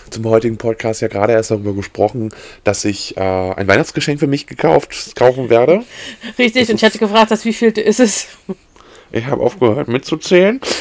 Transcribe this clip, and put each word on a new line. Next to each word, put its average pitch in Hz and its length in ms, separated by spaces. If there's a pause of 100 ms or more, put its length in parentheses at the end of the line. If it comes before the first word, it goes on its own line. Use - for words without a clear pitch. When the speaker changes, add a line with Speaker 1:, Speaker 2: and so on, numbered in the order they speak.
(100)
Speaker 1:
zum 110 140
heutigen 113 320
Podcast 113 440
ja 117 80
gerade 101 260
erst 110 180
darüber 104 220
gesprochen, 104 560 (340)
dass 101 200
ich, 101 320
äh, 95 40
ein 92 480
Weihnachtsgeschenk 147 500
für 151 80
mich 139 220
gekauft, - 680
kaufen 127 340
werde. 131 360 (540)
Speaker 2:
Richtig, 240 240
Speaker 1:
Das 226 80
Speaker 2:
und 214 60
ich - 60
Speaker 1:
ist - 0
Speaker 2:
hatte 220 160
gefragt, 226 320
dass, 220 140
wie 226 80
viel 226 260
ist 214 220
es? 226 260 (840)
Speaker 1:
Ich 117 140
habe 135 180
aufgehört 123 420
mitzuzählen. 180 760 (200)